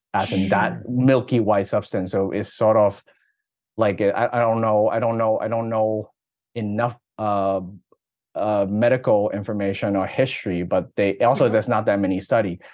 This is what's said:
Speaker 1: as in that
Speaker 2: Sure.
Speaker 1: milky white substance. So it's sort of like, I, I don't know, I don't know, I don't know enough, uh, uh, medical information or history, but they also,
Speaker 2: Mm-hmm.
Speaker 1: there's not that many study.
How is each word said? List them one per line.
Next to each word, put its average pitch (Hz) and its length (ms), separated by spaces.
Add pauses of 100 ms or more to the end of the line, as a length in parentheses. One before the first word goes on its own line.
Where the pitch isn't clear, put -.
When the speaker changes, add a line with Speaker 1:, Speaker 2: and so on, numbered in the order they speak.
(120)
Speaker 1:
as 104 200
in 95 160
that 104 240 (100)
Speaker 2:
Sure. - 80
Speaker 1:
milky 127 500
white 104 280
substance. 98 420
So 98 220
it's 107 200
sort 110 240
of 104 260 (760)
like, 110 240
I, 104 320
I 120 80
don't 113 200
know, 110 280
I 113 100
don't 117 200
know, 110 200
I 110 100
don't 113 220
know 110 400 (440)
enough, 113 440 (200)
uh, 98 420 (720)
uh, 101 340
medical 107 600
information 101 680
or 95 100
history, 101 560
but 90 340
they 98 240
also, 127 240
Speaker 2:
Mm-hmm. 110 80
Speaker 1:
there's 110 160
not 110 180
that 101 140
many 95 200
study. 98 380 (160)